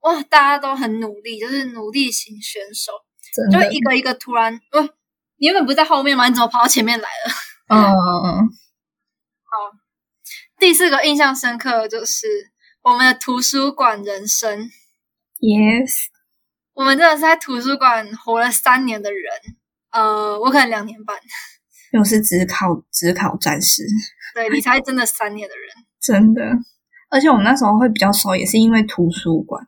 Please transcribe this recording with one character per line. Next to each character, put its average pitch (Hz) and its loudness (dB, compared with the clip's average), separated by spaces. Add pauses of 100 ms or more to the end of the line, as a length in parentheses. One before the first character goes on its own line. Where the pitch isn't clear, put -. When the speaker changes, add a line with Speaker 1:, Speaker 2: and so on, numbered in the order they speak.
Speaker 1:
哇， 320 -2
大 302 4
家 285 2
都 269 -6
很 226 -6
努 208 -10
力， 220 -12
就 226 -8
是 269 -6
努 220 -12
力 254 -2
型 214 -10
选 208 -12 (120)
手。 - -10 (400)
Speaker 2:
真 - -4
的。 339 6
Speaker 1:
就 - -2
一 294 -4
个 262 0
一 262 -2
个 254 -4
突 254 -10
然， 226 0 (200)
喂， 302 2 (560)
你 277 -2
原 349 2
本 359 2
不 247 -4
是 277 0
在 311 2
后 311 2
面 277 0
吗？ 247 2
你 254 2
怎 240 2
么 233 2
跑 240 0
到 240 4
前 240 2
面 233 -2
来 214 -10
了？ 233 -8 (360)
Speaker 2:
嗯， 214 6
嗯， 196 4 (280)
嗯。 185 0 (960)
Speaker 1:
好， 208 -8 (880)
第 359 4
四 339 4
个 269 0
印 294 0
象 277 2
深 247 -6
刻 254 -6
的 220 -2
就 226 -10
是 - -6 (560)
我 247 2
们 254 2
的 254 4
图 254 -4
书 269 0
馆 233 0
人 202 -10
生。 214 -4 (680)
Speaker 2:
Yes。 220 0 (600)
Speaker 1:
我 269 -6
们 269 4
真 330 4
的 320 6
是 294 -6
在 320 4
图 262 -8
书 269 -2
馆 226 0
活 226 -2
了 240 0
三 254 2
年 214 -6
的 202 -6
人， 196 -8 (680)
呃， 214 -2
我 247 0
可 277 4
能 254 2
两 214 -6
年 220 -16
半。 214 -10 (760)
Speaker 2:
因 233 2
为 - 6
我 208 6
是 214 2
指 180 0
考， 185 -2 (220)
指 170 -2
考 180 -2
战 147 -2
士。 - 2 (520)
Speaker 1:
对， 226 -4
你 220 0
才 269 0
真 269 -6
的 247 0
三 208 -6
年 208 -12
的 - -18
人。 - -20 (320)
Speaker 2:
真 220 6
的， 233 0 (680)
而 277 4
且 302 4
我 285 6
们 202 2
那 233 6
时 269 0
候 214 4
会 247 4
比 214 -2
较 196 4
熟， 202 0
也 185 -2
是 - 0
因 226 6
为 220 4
图 175 0
书 165 -2
馆。 - -10